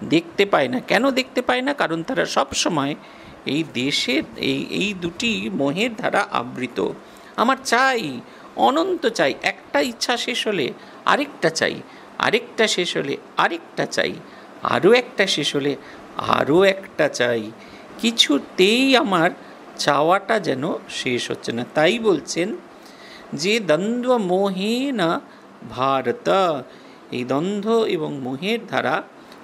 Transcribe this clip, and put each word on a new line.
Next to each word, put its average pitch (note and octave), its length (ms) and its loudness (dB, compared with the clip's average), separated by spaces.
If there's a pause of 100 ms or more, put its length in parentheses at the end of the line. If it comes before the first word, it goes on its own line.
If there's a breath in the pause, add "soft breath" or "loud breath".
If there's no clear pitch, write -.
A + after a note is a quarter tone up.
দেখতে E3+ 360 2
পায় D#3+ 220 4
না।" B2 120 -2
কেন G#3 320 2
দেখতে B3+ 300 -2
পায় B3+ 200 0
না? C#4 120 -2
কারণ E3 300 -2
তারা E3+ 220 -2
সব - 260 -2
সময় D3+ 440 -2 (500 loud breath)
এই D3 180 0 (100)
দেশের, D3 500 0 (140)
এই, C3+ 320 -2
এই G3+ 320 -2
দুটি G3 520 -4
মোহের F#3 420 0
দ্বারা G3 360 0
আবৃত। B2 580 -4 (460 loud breath)
আমার B3+ 280 2
চাই, A#3+ 580 0 (340 loud breath)
অনন্ত D4+ 500 2
চাই, E3+ 360 2
একটা - 380 -2
ইচ্ছা B3 380 -2
শেষ B3 300 -2
হলে F3+ 260 0 (320 loud breath)
আরেকটা A#3+ 440 2
চাই, A2 260 0 (420 loud breath)
আরেকটা A3 500 0
শেষ F3+ 300 -2
হলে C#3 200 -4 (200)
আরেকটা E3 480 -2
চাই, - 280 -2 (500 loud breath)
আরও D#3 300 4
একটা G#3 340 2
শেষ D3+ 280 -2
হলে C#3+ 200 0 (420 loud breath)
আরও C3 460 4
একটা F#3+ 440 0
চাই, A#2 440 0 (500 loud breath)
কিছুতেই A#3 960 4
আমার F#3+ 340 4 (460 loud breath)
চাওয়াটা F3 640 2
যেন C#3 240 -2 (260)
শেষ - 420 -2
হচ্ছে - 200 -6
না। A#2+ 220 -4
তাই F3 260 4
বলছেন G3 580 0 (760 loud breath)
যে, F#3 260 2
"দ্বন্দ্ব A3+ 580 2
মোহেন G3+ 800 0 (720 loud breath)
ভারত", B2+ 600 0 (840 loud breath)
এই B2 100 -2
দ্বন্দ্ব F#3 460 -2
এবং F3 500 0
মোহের D3+ 480 -4
দ্বারা C3 360 0 (400 loud breath)